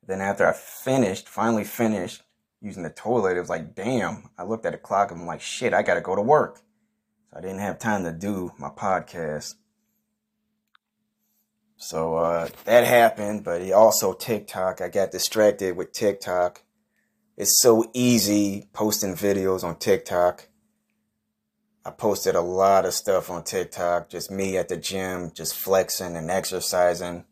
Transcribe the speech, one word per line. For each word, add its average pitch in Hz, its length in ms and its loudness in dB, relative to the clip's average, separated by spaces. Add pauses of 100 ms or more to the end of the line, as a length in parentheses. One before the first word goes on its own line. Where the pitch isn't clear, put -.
Then 95 160 -4
after 98 260 2
I 87 60 2
finished, 123 720 -2
finally 110 360 0
finished 104 580 -4 (400)
using 95 200 -12
the 80 60 -8
toilet, 98 480 0
it 90 40 -2
was 85 100 -8
like, 82 240 -8
damn. 98 640 -4
I 90 60 -10
looked 113 200 -8
at 82 80 -2
the 82 60 -12
clock 98 320 0
and 85 100 -12
I'm 87 60 -12
like, 85 160 -10
"Shit, 113 320 -4
I 101 80 2
gotta 87 180 0
go 92 160 -4
to 101 60 0
work." 131 400 2 (680)
So - 60 -20
I 82 60 -14
didn't 95 160 -8
have 98 200 -6
time 104 260 -2
to 85 80 -6
do 92 460 -6
my 69 120 -10
podcast. 82 840 -6 (2250)
So, 82 400 -4
uh, 82 320 0 (160)
that 120 200 8
happened, 110 600 4
but 87 160 -2
it 92 120 -2
also 104 420 6
TikTok. 101 680 -4
I 90 80 -6
got 95 220 0
distracted 101 680 2
with 90 160 -8
TikTok. 92 680 -2 (720)
It's - 240 2
so 113 320 6
easy 104 800 2
posting 104 420 -2
videos 95 480 0
on 85 140 -6
TikTok. 92 680 0 (1400)
I - 80 -14
posted 95 440 -2
a 87 80 2
lot 95 420 4
of 90 80 -2
stuff 92 380 -2
on 85 120 -8
TikTok, 87 680 -4
just 85 200 -10
me 95 280 -2
at 87 100 -2
the 87 80 -4
gym, 92 560 -6
just 82 220 -8
flexing 92 600 -2
and 80 160 -6
exercising. 87 1000 -2